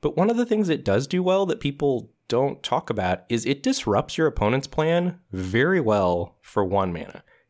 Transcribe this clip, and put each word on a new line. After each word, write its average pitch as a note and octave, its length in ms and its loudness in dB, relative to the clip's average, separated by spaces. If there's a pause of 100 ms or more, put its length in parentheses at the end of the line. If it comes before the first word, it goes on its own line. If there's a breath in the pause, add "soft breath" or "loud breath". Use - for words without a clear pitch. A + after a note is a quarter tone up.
but - 160 -2
one F#3+ 140 4
of A#3 80 0
the A#3+ 80 2
things G#3+ 240 0
it D3+ 140 -2
does G#2 220 2
do F3+ 160 -2
well F#3+ 220 2
that E3 160 -2
people C#3 500 -2 (160)
don't C3 360 0
talk - 260 -2
about F#2 400 -2
is A#2 160 -2
it C#3 180 -2
disrupts A2+ 540 0
your D#3+ 100 2
opponent's B2+ 400 0
plan F3 540 -2 (100)
very A2+ 500 0
well F#2 600 0
for - 240 -2
one F#2+ 260 0
mana. - 320 -10 (260 soft breath)